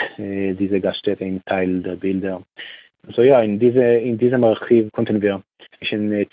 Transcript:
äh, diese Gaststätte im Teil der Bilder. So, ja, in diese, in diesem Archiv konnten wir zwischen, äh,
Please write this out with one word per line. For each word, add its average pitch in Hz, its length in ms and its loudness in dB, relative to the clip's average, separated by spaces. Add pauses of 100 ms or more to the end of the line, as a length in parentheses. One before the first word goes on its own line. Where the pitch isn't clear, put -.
(180)
äh, 98 360 -6
diese 98 280 -2
Gaststätte 95 420 -4
im 92 220 -6
Teil 92 360 -2
der 90 140 -8
Bilder. 95 480 -6 (680)
So, 117 80 2
ja, 127 200 8
in 104 180 0
diese, 123 220 4
in 120 360 2
diesem 123 260 2
Archiv 110 480 2
konnten 113 300 -2
wir 98 200 0 (360)
zwischen, 107 340 -4
äh, 104 220 -2